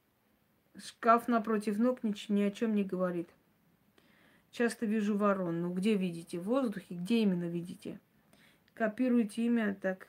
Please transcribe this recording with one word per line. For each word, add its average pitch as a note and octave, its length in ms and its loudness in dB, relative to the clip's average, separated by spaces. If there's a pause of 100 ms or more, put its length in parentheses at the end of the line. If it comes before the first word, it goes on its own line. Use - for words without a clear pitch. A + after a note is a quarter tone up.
(760)
Шкаф A#3 500 2
напротив A3 500 0
ног B3+ 240 2
нич-, G#3 280 -4
ни G3+ 120 2
о G3+ 80 2
чем A3 240 -2
не G3+ 100 2
говорит. F3+ 460 -4 (1200)
Часто A#3 340 -2
вижу G#3+ 300 0
ворон. F#3+ 460 2
Ну, F3 100 -2
где F#3+ 240 2
видите? F3 440 -4
В F3 40 -10
воздухе? G#3 520 -2
Где F#3+ 240 0
именно F3+ 280 2
видите? F3 520 -8 (720)
Копируйте A#3 720 0
имя, A3 340 0
так F#3+ 300 -4